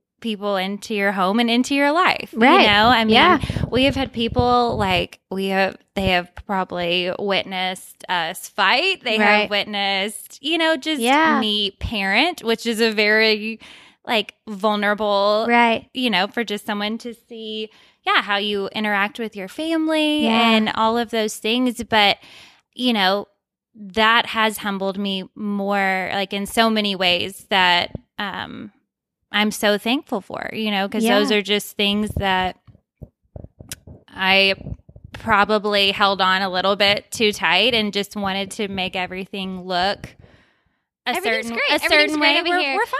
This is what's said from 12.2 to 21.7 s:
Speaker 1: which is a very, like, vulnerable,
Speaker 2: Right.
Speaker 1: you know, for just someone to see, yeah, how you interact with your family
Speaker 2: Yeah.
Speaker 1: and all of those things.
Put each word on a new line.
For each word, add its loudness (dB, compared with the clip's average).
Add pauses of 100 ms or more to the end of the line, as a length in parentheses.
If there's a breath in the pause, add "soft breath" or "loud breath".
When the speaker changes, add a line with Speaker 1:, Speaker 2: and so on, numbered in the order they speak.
Speaker 1:
which -2
is -2
a 2
very, 2 (480 loud breath)
like, -2 (120)
vulnerable, 0
Speaker 2:
Right. 2
Speaker 1:
you -2
know, 2
for -4
just -8
someone -4
to -12
see, -12 (360 soft breath)
yeah, 2
how -2
you -2
interact -2
with -10
your -10
family -2
Speaker 2:
Yeah. 2
Speaker 1:
and 2
all 0
of -4
those -4
things. -2